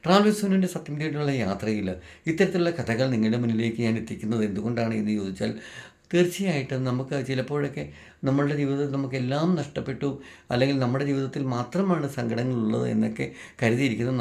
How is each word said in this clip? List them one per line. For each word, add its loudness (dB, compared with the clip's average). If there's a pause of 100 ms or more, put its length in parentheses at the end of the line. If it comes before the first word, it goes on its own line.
ട്രാവൽ 6
വിത്ത് 4
സോനുവിൻ്റെ 2
സത്യം -6
തേടിയുള്ള 0 (140)
യാത്രയിൽ -2 (440)
ഇത്തരത്തിലുള്ള 2
കഥകൾ 0
നിങ്ങളുടെ 2
മുന്നിലേക്ക് 0
ഞാൻ 2
എത്തിക്കുന്നത് -2
എന്തുകൊണ്ടാണ് -2
എന്ന് 0
ചോദിച്ചാൽ, -4 (600)
തീർച്ചയായിട്ടും 0
നമുക്ക് -2 (120)
ചിലപ്പോഴൊക്കെ -2 (440)
നമ്മളുടെ 2
ജീവിതത്തിൽ 0
നമുക്കെല്ലാം 0 (100)
നഷ്ടപ്പെട്ടു, -4 (440)
അല്ലെങ്കിൽ 4
നമ്മുടെ 2
ജീവിതത്തിൽ -2 (120)
മാത്രമാണ് 0
സങ്കടങ്ങളുള്ളത് 0
എന്നൊക്കെ 0 (340)
കരുതിയിരിക്കുന്ന 2